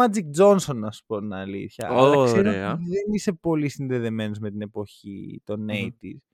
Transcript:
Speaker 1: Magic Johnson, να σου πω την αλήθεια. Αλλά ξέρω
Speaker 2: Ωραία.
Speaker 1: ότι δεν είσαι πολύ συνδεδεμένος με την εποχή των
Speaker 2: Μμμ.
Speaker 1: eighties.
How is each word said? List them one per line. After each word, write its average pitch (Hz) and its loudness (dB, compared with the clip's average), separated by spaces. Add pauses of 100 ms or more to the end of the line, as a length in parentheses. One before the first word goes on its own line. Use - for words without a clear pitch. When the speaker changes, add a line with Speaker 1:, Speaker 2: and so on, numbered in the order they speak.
Speaker 1:
Magic 190 2
Johnson, 190 6
να 107 -4
σου - -18
πω 107 -4
την 104 -6
αλήθεια. 98 -8
Αλλά 135 6
ξέρω 117 4
Speaker 2:
Ωραία. 113 -2
Speaker 1:
ότι 165 -6
δεν 202 -4
είσαι 202 -2
πολύ 156 -2
συνδεδεμένος 113 -4
με 107 -6
την 104 -8
εποχή 101 -12
των 104 -6
Speaker 2:
Μμμ. 107 -6
Speaker 1:
eighties. 104 -8 (140)